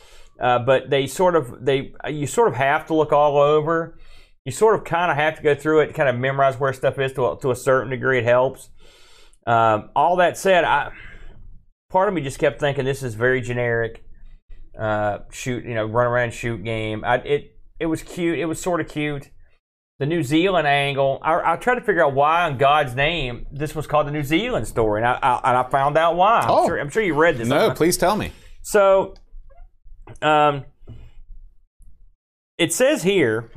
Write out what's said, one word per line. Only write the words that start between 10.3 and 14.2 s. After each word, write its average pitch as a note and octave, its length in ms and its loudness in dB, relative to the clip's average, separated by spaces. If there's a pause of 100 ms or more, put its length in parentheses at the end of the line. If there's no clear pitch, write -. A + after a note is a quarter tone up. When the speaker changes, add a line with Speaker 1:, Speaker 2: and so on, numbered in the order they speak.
Speaker 1:
said, F3+ 280 2
I, A#2+ 260 0 (1000)
part F#3 180 2
of G3 60 -2
me D#3+ 60 -2
just C3+ 180 -8
kept D3 220 0
thinking C#3+ 240 -2
this C3 180 -4
is A#2+ 120 -6
very B2+ 260 0
generic, A#2 640 -4 (720)